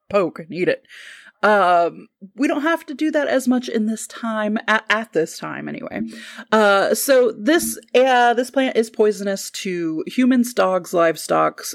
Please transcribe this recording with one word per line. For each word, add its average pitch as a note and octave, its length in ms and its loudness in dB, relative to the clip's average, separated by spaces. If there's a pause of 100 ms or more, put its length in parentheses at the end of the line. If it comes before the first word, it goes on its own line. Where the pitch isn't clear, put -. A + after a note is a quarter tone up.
poke F#3+ 300 0
and D#3+ 140 -16
eat E3+ 140 0
it." - 160 -2 (600)
Um, F3 640 2 (280)
we C#4 120 0
don't C#4+ 140 -2
have D#4+ 240 -2
to D4+ 80 -12
do D4+ 160 -2
that D4 180 0
as B3 200 0
much B3 200 0
in G#3+ 200 -2
this A3 180 -6
time, G#3+ 640 -4
at, G#3+ 240 2
at A3 220 -2
this D#3+ 260 -2
time D3+ 280 -10
anyway. - 340 -10 (500)
Uh, G3+ 420 4
so B3 380 2
this, A#3 480 0 (160)
uh, B3 400 4
this B3 160 -2
plant C4 260 0
is A#3 140 0
poisonous G3+ 580 -2
to E3+ 560 -6
humans, B3 480 2
dogs, F#3 400 0
livestock, E3 680 0 (120)